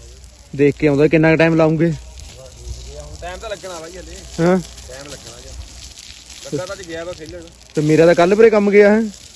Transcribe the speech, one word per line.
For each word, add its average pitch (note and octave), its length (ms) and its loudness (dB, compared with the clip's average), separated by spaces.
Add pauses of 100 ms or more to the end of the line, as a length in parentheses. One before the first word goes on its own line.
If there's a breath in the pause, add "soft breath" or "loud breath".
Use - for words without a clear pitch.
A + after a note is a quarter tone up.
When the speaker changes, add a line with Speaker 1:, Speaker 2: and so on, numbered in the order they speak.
(560)
Speaker 1:
ਦੇਖ C#3 180 2
ਕੇ - 120 -4
ਆਉਂਦਾ D3 220 2
ਕਿੰਨਾ D#3+ 220 2
ਕੁ D#3+ 60 4
ਟਾਈਮ E3 180 2
ਲਾਉਂਗੇ। D#3+ 360 2
Speaker 2:
ਹੁਣ - 1300 -16
ਟਾਈਮ F3+ 180 -14
ਤਾਂ A3 120 -14
ਲੱਗਣਾ F#3 300 -14
ਬਾਈ E3 100 -16
ਹਲੇ। - 260 -18 (240)
Speaker 1:
ਹਾਂ। F3+ 180 2 (300)
Speaker 2:
ਟਾਈਮ - 160 -18
ਲੱਗਣਾ C3 120 -18
ਜੀ। A#2 100 -20 (1300)
ਗੱਗਾ F3 140 -8
ਤਾਂ G3 100 -14
ਅੱਜ F#3+ 100 -18
ਗਿਆ E3 180 -12
ਵਾ F3+ 80 -12
ਖੇਲਣ। E3 300 -18 (320)
Speaker 1:
ਤੇ D#3 80 -2
ਮੇਰਾ D#3 240 4
ਤਾਂ F3 80 6
ਕੱਲ੍ਹ F3+ 220 2
ਪਰੇ A3+ 140 6
ਕੰਮ G3+ 200 2
ਗਿਆ G3+ 220 6
ਹੈ। A3 100 2 (340)